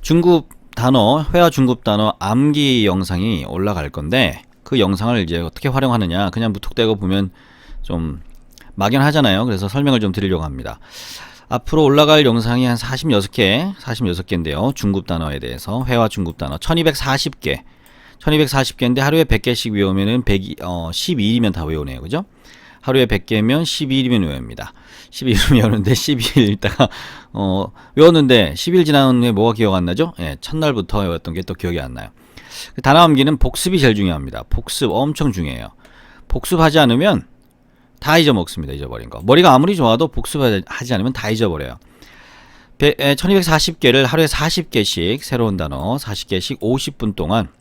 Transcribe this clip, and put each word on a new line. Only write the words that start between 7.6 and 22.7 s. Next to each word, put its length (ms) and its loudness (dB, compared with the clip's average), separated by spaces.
좀 380 -6
막연하잖아요. 680 2
그래서 240 -4
설명을 320 0
좀 100 0
드리려고 320 -2
합니다. 380 -10
앞으로 360 0
올라갈 420 6
영상이 380 2
한 120 0
사십여섯 540 -2
개, 480 2
사십여섯 480 -4
개인데요. 480 -2
중급 320 -2
단어에 320 -4
대해서, 460 -8
회화 240 2
중급 280 -6
단어 220 -8
천이백사십 800 -2
개, 240 -4
천이백사십 580 0
개인데 260 0
하루에 200 2
백 200 0
개씩 300 -2
외우면은 520 0
백 200 0
이, 180 -12
어, 300 -8
십이 380 -2
일이면 220 0
다 120 -6
외우네요. 360 -8
그죠? 240 -6